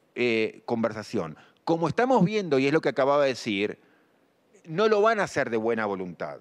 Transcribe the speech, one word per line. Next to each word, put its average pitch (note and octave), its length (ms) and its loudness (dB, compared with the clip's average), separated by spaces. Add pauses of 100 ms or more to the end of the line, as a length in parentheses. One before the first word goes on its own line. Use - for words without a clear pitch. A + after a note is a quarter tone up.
(140)
eh, A2+ 520 -2
conversación. A2 720 -4 (260)
Como E3 240 0
estamos A#3+ 380 2
viendo, F#3 340 0
y C3+ 80 2
es C#3+ 60 2
lo D#3 80 2
que D#3 80 -2
acababa C#3+ 340 2
de C#3 60 2
decir, G#2 500 -2 (880)
no F3 220 0
lo G#3+ 140 2
van A3 180 4
a G3 40 0
hacer C#3 260 -2
de A2+ 80 0
buena A2+ 280 0
voluntad. F2+ 560 -6